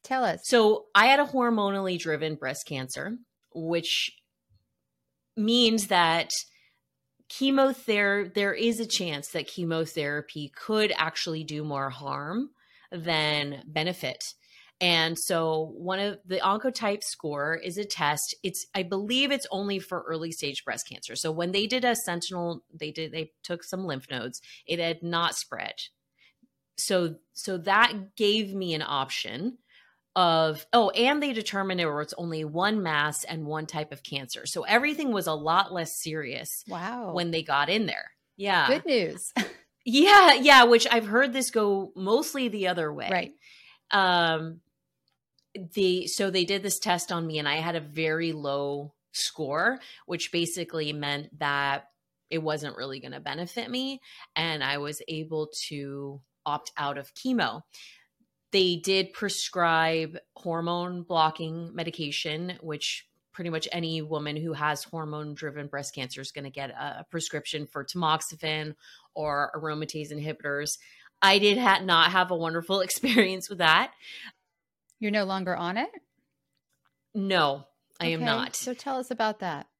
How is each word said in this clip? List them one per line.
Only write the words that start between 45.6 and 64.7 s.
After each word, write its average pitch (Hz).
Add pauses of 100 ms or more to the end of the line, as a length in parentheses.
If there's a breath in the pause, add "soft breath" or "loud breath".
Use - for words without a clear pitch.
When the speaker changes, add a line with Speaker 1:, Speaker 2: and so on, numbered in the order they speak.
Speaker 2:
the, 185
so 196
they 185
did 196
this 196
test 180
on 165
me 156
and 147
I 147
had 165
a 160
very 160
low 143 (180)
score, 160 (280 loud breath)
which -
basically 165
meant 147
that 143 (420)
it 165
wasn't 151
really 135
gonna 135
benefit 175
me, 262 (340 loud breath)
and 156
I 143
was 147
able 156 (180)
to 139 (240)
opt 151
out 143
of 139
chemo. 165 (920 loud breath)
They 185
did 190
prescribe 165 (180)
hormone 175
blocking 165
medication, 165
which - (280)
pretty 170
much 160
any 160
woman 151
who 160
has 151